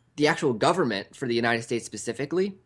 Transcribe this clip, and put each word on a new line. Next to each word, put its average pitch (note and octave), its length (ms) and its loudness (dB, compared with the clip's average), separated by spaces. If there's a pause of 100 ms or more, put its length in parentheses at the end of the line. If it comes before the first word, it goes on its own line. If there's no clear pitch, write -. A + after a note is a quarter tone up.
(160)
the D3 120 4
actual C#3+ 240 2
government B2+ 640 0
for C#3 100 -6
the A#2+ 80 0
United A#2 280 2
States A#2 240 -4
specifically D3 800 -6